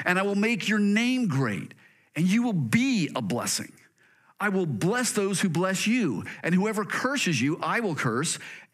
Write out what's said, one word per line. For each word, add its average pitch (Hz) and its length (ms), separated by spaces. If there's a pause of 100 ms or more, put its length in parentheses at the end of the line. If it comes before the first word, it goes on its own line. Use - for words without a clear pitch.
and 180 140
I 196 40
will 202 120
make 202 340
your 214 100
name 226 500
great, 127 460 (420)
and 165 100
you 214 160
will 240 100
be 190 600
a 127 80
blessing. - 500 (680)
I 196 80
will 196 180
bless 185 460
those 196 280
who 202 80
bless 185 380
you, 208 380 (180)
and 165 100
whoever 202 320
curses 185 560
you, 147 220
I 175 160
will 208 160
curse, 131 460 (340)